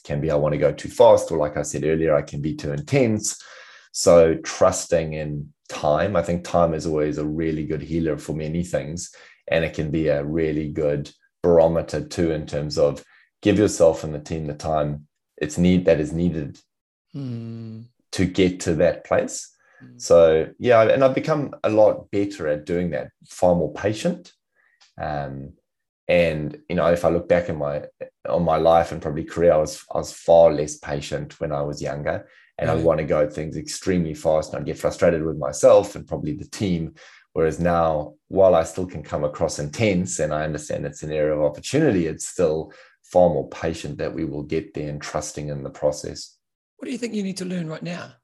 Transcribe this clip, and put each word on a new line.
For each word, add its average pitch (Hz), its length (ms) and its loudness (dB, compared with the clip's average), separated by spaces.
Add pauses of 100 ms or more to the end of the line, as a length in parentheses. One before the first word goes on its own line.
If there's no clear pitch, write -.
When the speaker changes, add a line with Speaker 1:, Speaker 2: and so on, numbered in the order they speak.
Speaker 1:
can 73 160 -6
be, 78 120 -2
"I 73 40 0
want 73 180 0
to 73 60 -4
go 73 120 2
too - 180 -10
fast," 110 420 6
or 80 60 -2
like 73 200 -2
I 73 40 -4
said 71 220 -6
earlier, 80 320 2
"I 71 80 2
can 73 180 -10
be 76 140 -4
too 76 160 -8
intense." 107 680 -2 (520)
So 85 440 6
trusting 82 760 0
in 76 400 -8 (160)
time, 82 460 0
I 85 60 2
think 87 220 -2
time 85 300 2
is 78 120 -6
always 76 320 -2
a 76 80 -4
really 78 400 -4
good 76 160 -6
healer 80 360 -2
for 78 160 -8
many 78 300 -4
things. 78 480 -6 (360)
And 82 160 0
it 78 100 -4
can 78 180 -4
be 78 160 0
a 71 160 0
really 76 460 -2
good 73 420 -2 (300)
barometer 82 640 4
too, 82 260 -2
in 76 140 -4
terms 73 320 -6
of 80 260 2 (380)
give 101 160 4
yourself 85 460 4
and 76 100 -8
the 76 60 -8
team 80 260 -8
the 73 80 -8
time 73 540 -4 (320)
it's 78 180 -6
need, 90 280 4
that 80 140 4
is 73 120 -4
needed 80 480 -4 (540)
Speaker 2:
Hmm. 113 680 -12 (320)
Speaker 1:
to 92 120 0
get 90 360 0
to 87 140 -2
that 80 280 0
place. - 500 -4 (260)
Speaker 2:
Hmm. 127 180 -20
Speaker 1:
So, 82 600 6
yeah, 113 240 6
and 113 220 4
I've 131 100 4
become 151 400 -2 (100)
a 107 60 0
lot 107 400 4
better 101 380 -4
at 73 180 -4
doing 87 260 -2
that, 65 200 -8 (160)
far 90 280 2
more 76 180 0
patient. - 600 -4 (680)
Um, 69 540 -8 (540)
and, 78 500 2 (120)
you 87 60 -2
know, 85 120 4
if 85 180 2
I 82 40 6
look 85 200 0
back 87 200 2
in 80 80 -4
my, 71 260 -6 (440)
on 87 160 0
my 80 140 2
life 82 340 4
and 78 100 -8
probably 78 240 -6
career, 85 280 4
I 78 40 4
was, 78 260 -2 (100)
I - 60 -2
was 76 120 -8
far 82 400 6
less 73 260 -4
patient 73 600 -8
when 78 120 -6
I 71 100 -4
was 73 200 -6
younger. 73 460 -6 (300)
And 80 140 -2
I - 20 2
Speaker 2:
Really? 80 120 0
Speaker 1:
want 78 160 2
to 76 40 -2
go 76 240 0
things 78 260 -8
extremely 80 600 -2
fast, 78 360 0
and 69 80 -8
I'd 73 60 -8
get 76 140 -6
frustrated 82 440 0
with 80 140 -4
myself 101 580 4
and 80 120 -14
probably 76 260 -6
the 76 160 -12
team. 85 460 -4 (380)
Whereas 80 260 0
now, 82 560 0 (140)
while 92 260 6
I 82 80 4
still 90 240 -6
can 76 160 -12
come 76 200 -6
across 76 360 -2
intense 90 580 0
and 76 160 -2
I 78 100 -2
understand 73 400 -6
it's 71 200 -10
an 76 80 -8
area 76 240 0
of 76 80 0
opportunity, 98 640 0
it's - 200 -8
still 80 460 -2 (300)
far 90 260 4
more 73 180 -4
patient 78 520 -8
that 76 160 -6
we 80 100 -4
will 73 160 -8
get 78 320 -6
there 76 160 -8
and 73 100 -10
trusting 76 500 -8
in 71 120 -8
the 67 80 -10
process. - 640 -6 (420)
Speaker 2:
What - 100 -14
do 277 40 -8
you 240 60 -6
think 233 160 -8
you 214 80 -4
need 190 160 -6
to 185 80 -8
learn 175 240 -6
right 156 140 -12
now? 170 300 -10 (100)